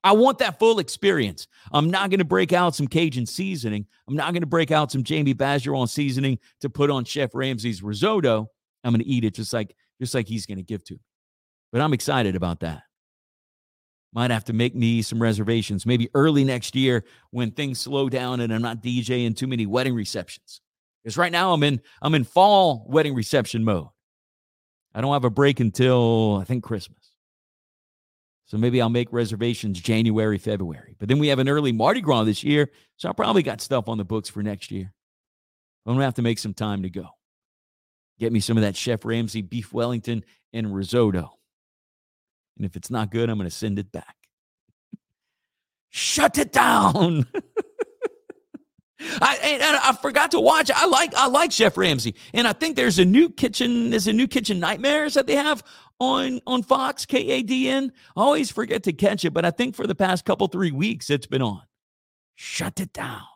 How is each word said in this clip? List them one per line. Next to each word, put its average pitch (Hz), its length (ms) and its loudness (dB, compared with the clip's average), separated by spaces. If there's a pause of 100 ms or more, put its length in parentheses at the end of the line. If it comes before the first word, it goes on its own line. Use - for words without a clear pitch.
I 190 80 4
want 220 280 6
that 208 200 -2
full 220 220 4
experience. 147 640 -2 (240)
I'm 151 220 2
not 190 180 -2
gonna 185 140 2
break 180 280 2
out 175 220 2
some 143 140 -2
Cajun 143 360 0
seasoning. 117 600 -6 (220)
I'm 139 80 -4
not 151 180 -2
gonna 175 120 -2
break 156 260 0
out 151 180 2
some 135 140 -2
Jamie 147 280 0
Bergeron 135 560 0
seasoning 135 520 -2 (180)
to 139 100 -6
put 143 220 0
on 131 140 -2
Chef 135 280 -4
Ramsay's 120 480 -4
risotto. 113 720 0 (320)
I'm 123 100 0
gonna 117 140 2
eat 123 180 0
it 104 100 -2
just - 180 -10
like, 110 240 -6 (240)
just 127 120 -8
like 120 140 -2
he's 104 180 -8
gonna 98 180 -10
give 107 240 -10
to 92 80 -16
me. - 60 -20 (680)
But 123 120 0
I'm 151 100 2
excited 120 420 0
about 87 260 -4
that. 80 220 -8 (1300)
Might 120 200 -2
have 110 140 -2
to 117 60 -6
make 117 220 0
me 117 280 2
some 113 200 -4
reservations, 110 640 0
maybe 117 280 2
early 143 280 4
next 127 320 -2
year 127 300 2 (260)
when 117 220 -4
things 139 260 -6
slow 139 300 -2
down 127 320 -4
and 117 120 -2
I'm 110 80 -2
not 117 220 -6
D 123 200 -4
J 123 220 -2
in 113 100 -2
too 127 120 -4
many 120 200 -2
wedding 123 280 0
receptions. - 680 -10 (440)
'Cause 113 120 -8
right 175 140 0
now 175 220 2
I'm 156 100 2
in, 143 180 2 (220)
I'm 156 140 2
in 131 80 2
fall 180 640 4
wedding 147 260 2
reception 117 480 0
mode. 98 240 0 (1080)
I 110 80 -8
don't 135 120 -2
have 139 120 0
a 123 60 2
break 139 300 4
until, 113 800 4
I 95 40 -8
think, 123 200 -4
Christmas. - 480 -12 (1300)
So 107 120 -6
maybe 120 240 2
I'll 117 60 2
make 120 240 0
reservations 110 680 -2
January, 110 580 2
February. 92 600 -6
But 101 100 -8
then 135 120 2
we 147 80 2
have 139 100 2
an 131 100 2
early 143 220 0
Mardi 131 300 2
Gras 139 240 2
this 107 180 0
year, 147 300 0 (240)
so - 120 -10
I - 40 -6
probably 202 320 2
got 117 160 -6
stuff 120 280 -4
on 113 80 -4
the 104 80 -4
books 104 240 -6
for - 140 -10
next 101 300 -8
year. 95 200 -10 (920)
I'm 117 80 -2
gonna 135 100 2
have 131 100 -2
to 120 80 -2
make 117 180 0
some 104 140 -8
time 104 280 -4
to 92 80 -6
go. 87 200 -12 (1080)
Get 113 140 -2
me 113 80 2
some 113 160 0
of 110 60 6
that 101 120 0
Chef 113 300 -4
Ramsay 113 380 -4
beef 101 300 -10
Wellington 117 520 -4 (280)
and 110 220 -6
risotto. 98 600 0 (1200)
And 104 100 -6
if 92 100 -8
it's - 140 -14
not 110 200 -4
good, 117 200 -2
I'm 110 80 -4
gonna 92 120 -4
send 101 280 -4
it 101 120 -8
back. - 260 -16 (1700)
Shut - 500 0
it 285 140 -2
down. 202 760 4
<laughs> - 60 -8 (1700)
I, 277 400 2
and, 285 200 0
and 294 200 4
I 262 180 4
forgot 294 320 2
to 339 80 4
watch. 311 300 4
I 269 160 4
like, 320 280 2
I 262 120 4
like 277 260 2
Chef 220 240 2
Ramsay, 139 380 0 (200)
and 233 120 2
I 214 60 2
think 311 240 -4
there's 240 220 2
a 185 60 8
new 262 260 6
kitchen, 240 600 -2
there's 220 160 0
a 214 60 2
new 240 160 2
Kitchen 202 320 -2
Nightmares 277 540 0
that 277 120 2
they - 100 2
have 285 260 0 (360)
on, 262 480 -2
on 254 160 -2
Fox, 262 440 -2
K 269 120 0
A 262 240 0
D 262 260 0
N. 269 240 -2 (240)
I 180 40 -4
always 285 300 2
forget 233 340 -4
to 196 80 0
catch 196 320 0
it, 165 80 0
but 170 120 0
I 175 60 2
think 240 240 -2
for 233 120 -6
the 190 80 -4
past 185 300 0
couple, 196 240 0
three 180 220 -2
weeks, 147 400 -4
it's 143 160 0
been 135 160 -2
on. 104 200 -4 (720)
Shut - 460 -8
it 190 120 -8
down. 123 300 -10 (140)